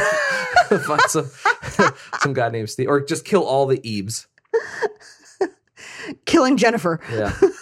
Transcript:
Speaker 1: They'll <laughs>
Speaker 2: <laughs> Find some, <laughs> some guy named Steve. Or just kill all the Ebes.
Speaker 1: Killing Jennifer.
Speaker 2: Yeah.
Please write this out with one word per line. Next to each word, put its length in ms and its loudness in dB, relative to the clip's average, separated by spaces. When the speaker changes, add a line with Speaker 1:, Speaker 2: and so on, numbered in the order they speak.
Speaker 1:
They'll 100 2
<laughs> 0 -
Speaker 2:
<laughs> 0 -
Find 280 0
some, 220 -2
<laughs> 120 -8
some 120 0
guy 160 0
named 200 -4
Steve. 200 -4
Or 120 4
just 240 -6
kill 180 2
all 220 2
the 180 2
Ebes. 440 -8
Speaker 1:
Killing 320 4
Jennifer. 420 2
Speaker 2:
Yeah. 220 -2